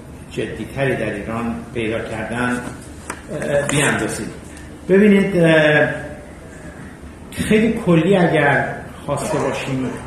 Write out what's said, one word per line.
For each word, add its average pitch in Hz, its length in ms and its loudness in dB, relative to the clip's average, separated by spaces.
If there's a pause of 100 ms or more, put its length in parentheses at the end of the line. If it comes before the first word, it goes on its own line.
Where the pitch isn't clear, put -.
(320)
جدی‌تری 127 640 -4
در 104 180 -4
ایران 113 420 -6 (180)
پیدا 110 260 -2
کردن، 113 520 -4
اه، - 1160 -4
بیاندازیم. 113 600 0 (640)
ببینید، 196 480 6
اه، 151 520 6 (1400)
خیلی 220 540 2
کلی 175 320 6
اگر 147 580 2 (300)
خواسته 143 320 -2
باشیم 131 520 -2 (180)